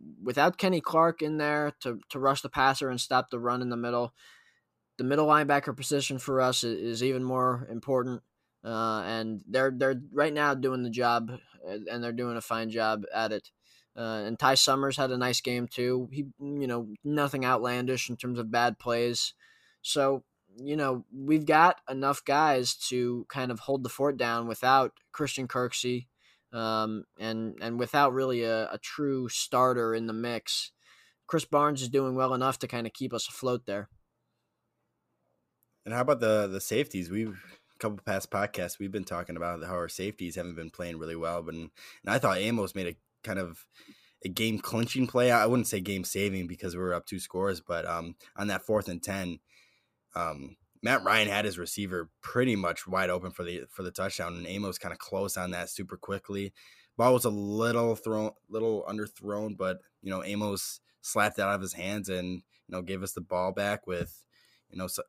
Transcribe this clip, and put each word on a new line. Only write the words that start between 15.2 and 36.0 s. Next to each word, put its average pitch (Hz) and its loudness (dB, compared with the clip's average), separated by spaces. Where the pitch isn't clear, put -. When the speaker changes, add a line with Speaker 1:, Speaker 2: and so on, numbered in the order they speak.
Speaker 1:
game 123 -2
too. 123 -2
He, 143 -6
you 143 -4
know, 117 -4
nothing 143 0
outlandish 123 0
in 120 -6
terms 123 -4
of 113 -4
bad 120 4
plays. 120 0
So, 135 2
you 139 -4
know, 135 0
we've 147 4
got 160 8
enough 139 0
guys 139 4
to 123 0
kind 127 -4
of 113 -6
hold 139 0
the 123 -4
fort 139 0
down 117 0
without 127 4
Christian 135 -4
Kirksey, 123 -2
um, 110 -2
and, 113 -4
and 117 -4
without 139 4
really 127 0
a, 110 0
a 107 -6
true 135 -2
starter 123 2
in 113 0
the 110 -4
mix. 117 -4
Chris - 0
Barnes 147 4
is 123 -4
doing 131 2
well 131 2
enough 131 2
to 120 -6
kind 117 -4
of 107 -8
keep - -8
us 117 -4
afloat 123 -2
there. 101 -4
Speaker 2:
And 107 -6
how 120 2